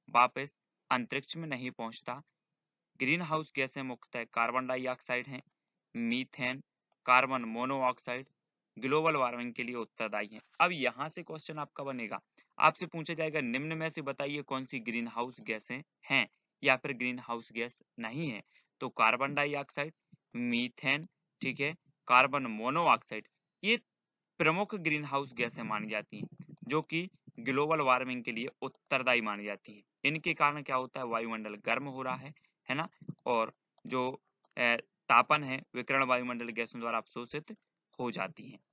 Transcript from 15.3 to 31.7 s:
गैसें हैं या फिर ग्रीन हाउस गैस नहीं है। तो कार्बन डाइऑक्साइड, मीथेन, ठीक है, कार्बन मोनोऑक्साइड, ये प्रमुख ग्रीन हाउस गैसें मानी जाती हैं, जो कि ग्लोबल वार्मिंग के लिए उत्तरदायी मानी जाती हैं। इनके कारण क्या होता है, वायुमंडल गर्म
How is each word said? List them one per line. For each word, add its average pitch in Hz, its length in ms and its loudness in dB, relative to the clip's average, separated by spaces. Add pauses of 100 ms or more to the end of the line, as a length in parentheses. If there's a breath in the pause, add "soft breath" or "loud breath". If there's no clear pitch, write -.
गैसें 113 400 -6 (280)
हैं 131 180 4 (360)
या 131 120 6
फिर 139 180 -6
ग्रीन 123 260 -4
हाउस 117 320 -6
गैस 117 300 -8 (180)
नहीं 131 300 -4
है। 107 120 -8 (400 soft breath)
तो 131 100 -4
कार्बन 123 420 4
डाइऑक्साइड, 143 600 -2 (420)
मीथेन, 123 720 0 (340)
ठीक 131 180 -4
है, 147 140 -2 (340)
कार्बन 131 400 6
मोनोऑक्साइड, 117 800 2 (360)
ये 220 160 4 (600)
प्रमुख 175 380 2
ग्रीन 151 280 0
हाउस 139 280 -2
गैसें 117 300 -4
मानी 107 240 -2
जाती 107 320 -6
हैं, - 80 -8 (400)
जो 151 160 2
कि 170 240 -4 (320)
ग्लोबल 143 420 2
वार्मिंग 127 420 2
के 123 80 -6
लिए 117 180 -4 (120)
उत्तरदायी 127 600 0
मानी 104 240 -4
जाती 104 280 -10
हैं। 104 100 -20 (220)
इनके 156 280 -2
कारण 147 280 2
क्या 135 140 -4
होता 127 240 -2
है, 131 80 -4
वायुमंडल 113 480 -4 (100)
गर्म 123 200 0